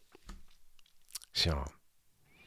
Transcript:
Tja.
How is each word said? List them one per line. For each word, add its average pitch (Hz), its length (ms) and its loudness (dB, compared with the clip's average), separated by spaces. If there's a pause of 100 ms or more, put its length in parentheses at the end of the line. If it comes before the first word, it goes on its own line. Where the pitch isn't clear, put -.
(1300)
Tja. 73 320 6 (840)